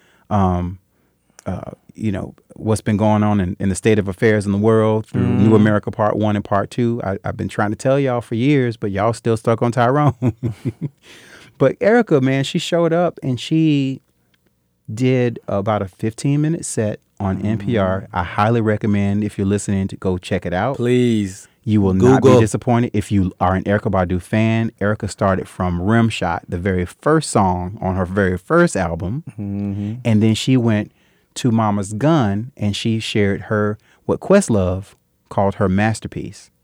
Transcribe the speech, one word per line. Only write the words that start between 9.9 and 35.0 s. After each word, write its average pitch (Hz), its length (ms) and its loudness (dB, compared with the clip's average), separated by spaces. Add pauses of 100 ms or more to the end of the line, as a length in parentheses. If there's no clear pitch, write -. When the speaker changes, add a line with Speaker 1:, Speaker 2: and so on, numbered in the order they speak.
Speaker 1:
<laughs> 110 120 -4 (1040)
But 135 240 2
Erica, 202 400 2
man, 135 240 2
she - 140 -4
showed 170 340 0
up 170 280 0
and 127 180 -4
she 143 640 0 (920)
did 123 540 2
about 104 340 0
a 98 60 -4
fifteen 139 540 -4
minute 160 240 -4
set - 340 -4 (200)
on 95 220 -2
Speaker 2:
Mm. 101 40 -4
Speaker 1:
N 110 120 0
P 104 200 -2
R. 95 340 -2
I 90 120 -4
highly 110 380 0
recommend, 104 640 0
if 104 140 -6
you're 98 100 0
listening, 101 420 0
to - 60 -14
go 92 220 -2
check - 280 -4
it 87 80 -6
out. 113 220 -2
Speaker 2:
Please. 120 720 0 (180)
Speaker 1:
You 107 140 2
will 95 140 4
not 123 280 6
be 131 60 6
Speaker 2:
Google. 127 140 8
Speaker 1:
disappointed 120 520 0
if 104 160 -2
you 95 300 2
are 92 160 2
an 92 80 -2
Erykah 104 260 0
Badu 90 320 0
fan. 113 600 0
Erica 104 260 -2
started 95 400 -2
from 90 320 -4
Rimshot, 110 720 0
the 92 80 -4
very 92 280 -2
first 156 440 -2
song 92 500 0
on 92 160 -2
her 95 100 -2
very 92 320 0
first 170 380 0
album. 92 540 -4
Speaker 2:
Mm-hmm. 101 640 -6 (100)
Speaker 1:
And 107 180 2
then 110 140 4
she 131 220 2
went 113 340 0 (440)
to 127 160 0
Mama's 104 420 0
Gun, 117 640 0
and 104 180 -2
she 113 240 -2
shared 101 440 -2
her, 104 340 -2 (280)
what - 140 -2
Questlove 95 760 0 (340)